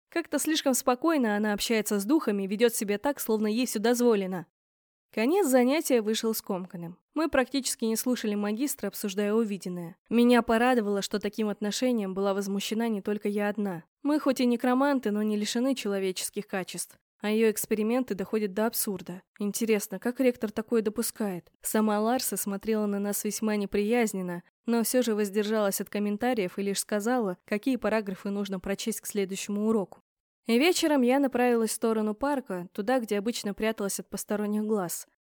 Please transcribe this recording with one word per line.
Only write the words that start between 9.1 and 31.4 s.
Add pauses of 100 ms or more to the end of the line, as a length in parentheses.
увиденное. (120)
Меня
порадовало,
что
таким
отношением
была
возмущена
не
только
я
одна. (200)
Мы
хоть
и
некроманты,
но
не
лишены
человеческих
качеств. (220)
А
ее
эксперименты
доходят
до
абсурда. (160)
Интересно,
как
ректор
такое
допускает? (100)
Сама
Ларса
смотрела
на
нас
весьма
неприязненно, (240)
но
все
же
воздержалась
от
комментариев
и
лишь
сказала,
какие
параграфы
нужно
прочесть
к
следующему
уроку. (460)
И
вечером
я
направилась